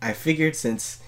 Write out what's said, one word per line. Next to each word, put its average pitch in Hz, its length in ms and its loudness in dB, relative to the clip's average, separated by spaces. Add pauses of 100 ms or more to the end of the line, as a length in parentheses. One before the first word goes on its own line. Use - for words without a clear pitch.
I 113 100 0
figured 156 440 2
since - 500 -2